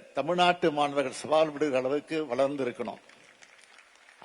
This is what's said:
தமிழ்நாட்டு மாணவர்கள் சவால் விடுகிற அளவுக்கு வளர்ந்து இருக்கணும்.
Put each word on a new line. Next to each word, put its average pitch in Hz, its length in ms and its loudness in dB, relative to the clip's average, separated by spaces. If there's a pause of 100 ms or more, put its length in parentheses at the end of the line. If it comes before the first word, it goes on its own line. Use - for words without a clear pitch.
(200)
தமிழ்நாட்டு 175 580 2
மாணவர்கள் 143 460 0
சவால் 156 280 2
விடுகிற 139 300 0
அளவுக்கு 147 380 -2 (120)
வளர்ந்து 139 340 0
இருக்கணும். 113 360 -8 (1200)